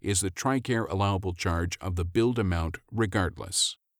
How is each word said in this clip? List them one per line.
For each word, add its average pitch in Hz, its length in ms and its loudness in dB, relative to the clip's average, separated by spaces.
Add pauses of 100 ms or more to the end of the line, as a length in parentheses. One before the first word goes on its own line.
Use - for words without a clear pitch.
is 98 200 0
the 95 120 -2
tricare 127 580 0
allowable 98 420 0
charge 87 480 -2
of 92 140 -4
the 87 100 0
billed 117 360 2
amount 85 380 0 (120)
regardless. 101 840 -2 (240)